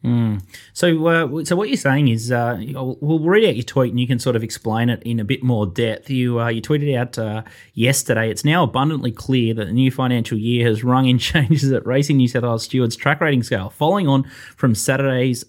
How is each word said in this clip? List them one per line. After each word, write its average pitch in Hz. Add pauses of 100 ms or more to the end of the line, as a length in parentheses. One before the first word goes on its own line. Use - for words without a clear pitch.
Mm. 117 (300)
So, 165
uh, 165
w-, 156
so 175
what 208
you're 277
saying 139
is, 113
uh, 120
y-, 120
we'll, 131
we'll 156
read 196
out 143
your 120
tweet 127
and 123
you 127
can 120
sort 120
of 113
explain 113
it 117
in 117
a 107
bit 127
more 117
depth. 110
You, 123
uh, 117
you 113
tweeted 147
out, 120
uh, 110 (320)
yesterday, 113
"It's -
now 165
abundantly 131
clear 120
that 110
the 85
new 131
financial 123
year 117
has 110
rung 127
in 127
<laughs> -
changes 139
at 123
Racing 143
New 127
South 120
Wales 117
Stewards 123
track 147
rating 143
scale. 104
Following 170
on 135 (320)
from 120
Saturday's 131